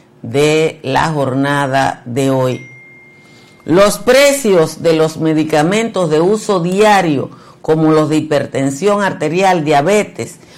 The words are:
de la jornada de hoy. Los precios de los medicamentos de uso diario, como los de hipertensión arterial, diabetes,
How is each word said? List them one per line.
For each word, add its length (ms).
de 580
la 280
jornada 960
de 260
hoy. 340
Los 360
precios 840
de 120
los 240
medicamentos 920
de 100
uso 420
diario, 680
como 300
los 180
de 80
hipertensión 880
arterial, 600
diabetes, 760